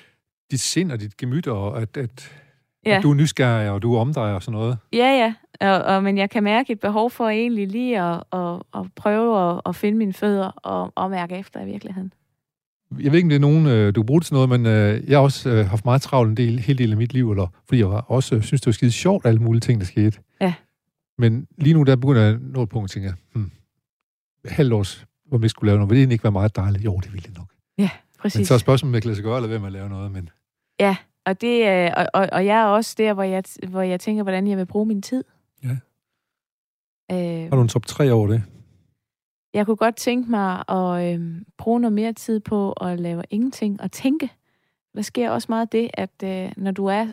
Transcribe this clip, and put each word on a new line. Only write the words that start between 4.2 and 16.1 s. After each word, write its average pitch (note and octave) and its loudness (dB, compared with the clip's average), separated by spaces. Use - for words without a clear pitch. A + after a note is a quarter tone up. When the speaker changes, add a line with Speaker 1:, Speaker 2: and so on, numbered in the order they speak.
Speaker 1:
og F#2+ -6
sådan G#2+ -8
noget. A#2 -2
Speaker 2:
Ja, A#3+ 4
ja. A#3+ 2
Og, F3 0
og, G3 0
men G3 0
jeg G3 0
kan G#3 -2
mærke A3+ 0
et G#3 -8
behov G#3+ -2
for A3+ -2
egentlig A3 -2
lige A#3 -2
at, E3+ -4
at, F3+ -6
at G3+ -8
prøve G#3 0
at, F3 -4
at F3+ -4
finde G#3 0
mine G#3 0
fødder G3+ -2
og, F#3+ -6
og F#3+ -4
mærke F3+ -6
efter - -12
i G3 -10
virkeligheden. G3 -12
Speaker 1:
Jeg C#3 0
ved D#3+ 6
ikke, F3+ 4
om E3 4
det D3 4
er C#3+ 6
nogen, D3+ 6
øh, G#2+ 4
du A2+ 2
bruger C3+ 4
til - -6
noget, C3 4
men, B2 4
øh, G#2+ 2
jeg C#3 6
har C#3 8
også, C3+ 2
øh, A2 4
haft G2+ -2
meget B2 4
travlt B2 2